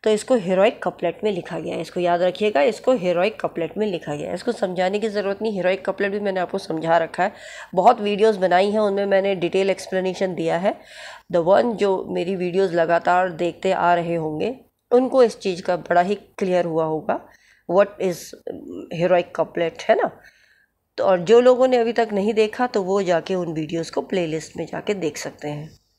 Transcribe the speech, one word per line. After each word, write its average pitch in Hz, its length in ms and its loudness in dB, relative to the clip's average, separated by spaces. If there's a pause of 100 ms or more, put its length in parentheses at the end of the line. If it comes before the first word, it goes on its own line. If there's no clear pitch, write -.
तो 220 60 2
इसको 214 260 2
हीरोइक 190 480 2
कपलेट 175 400 -4
में 214 80 0
लिखा 170 280 -6
गया 175 160 -8
है, 175 60 -6
इसको 170 180 -6
याद 175 220 2
रखिएगा, 208 400 0
इसको 247 300 2
हीरोइक 185 500 0
कपलेट 165 360 -6
में 214 100 -2
लिखा 160 280 -6
गया 147 120 -8
है। - 60 -6
इसको 185 180 -4
समझाने 185 480 -2
की 220 100 -2
ज़रूरत 196 320 -4
नहीं, 220 100 -2
हीरोइक 185 340 -2
कपलेट 196 260 -2
भी 208 80 -6
मैंने 196 200 -2
आपको 175 180 -4
समझा 165 400 0
रखा 165 260 -2
है, 202 80 0 (440)
बहुत 208 260 4
वीडियोज़ 208 380 0
बनाई 185 320 2
हैं, 220 80 0
उनमें 202 260 0
मैंने 196 300 0
डिटेल 185 340 0
एक्सप्लेनेशन 185 680 -4
दिया 165 220 -2
है। 190 240 -2 (520)
The 170 140 2
One 220 280 4
जो 190 340 0
मेरी 180 260 -2
वीडियोज़ 180 380 0
लगातार 170 560 2
देखते 175 420 -2
आ 175 220 4
रहे 170 220 0
होंगे, 165 440 -4 (320)
उनको 254 320 4
इस 214 160 2
चीज़ 185 220 -4
का 180 160 -2
बड़ा 175 240 2
ही 196 140 0
क्लियर 180 500 0
हुआ 160 200 0
होगा, 156 420 -4 (440)
what 202 180 4 (120)
is 180 160 -2 (840)
heroic 175 240 4 (140)
couplet, 165 440 -4
है 220 120 4
ना? - 240 -2 (760)
तो 110 60 -2
और 185 160 4
जो 220 220 6
लोगों 254 260 6
ने 254 100 2
अभी 233 160 0
तक 226 200 0
नहीं 208 200 0
देखा, 220 340 0
तो 214 160 -2
वो 196 180 0
जाके 175 340 0
उन 170 180 -4
वीडियोज़ 160 380 -4
को 147 100 -2
प्लेलिस्ट 160 560 -4
में 165 80 -6
जाके 170 280 -6
देख 165 240 -4
सकते - 300 -12
हैं। 147 320 -10 (200)